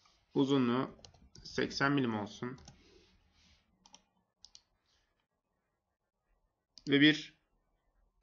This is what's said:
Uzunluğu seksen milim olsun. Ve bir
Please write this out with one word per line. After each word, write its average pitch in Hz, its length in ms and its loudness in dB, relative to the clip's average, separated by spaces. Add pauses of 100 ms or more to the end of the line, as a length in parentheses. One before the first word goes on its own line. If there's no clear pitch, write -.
(340)
Uzunluğu 131 560 0 (520)
seksen 139 500 -4
milim 127 220 -2
olsun. 123 440 -10 (4000)
Ve 139 120 6
bir 151 340 4 (880)